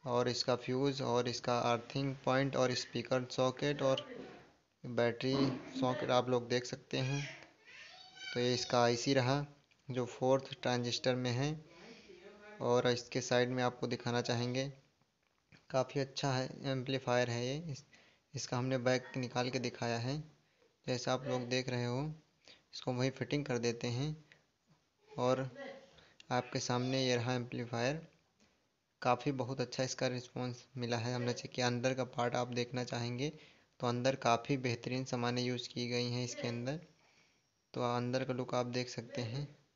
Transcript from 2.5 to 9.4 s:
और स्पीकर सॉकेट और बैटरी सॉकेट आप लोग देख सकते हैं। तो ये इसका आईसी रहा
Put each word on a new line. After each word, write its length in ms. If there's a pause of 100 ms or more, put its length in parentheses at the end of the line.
और 180
स्पीकर 580
सॉकेट 500
और 220 (800)
बैटरी 500 (440)
सॉकेट 320
आप 200
लोग 180
देख 180
सकते 340
हैं। 220 (1000)
तो 160
ये 140
इसका 300
आईसी 300
रहा 300 (440)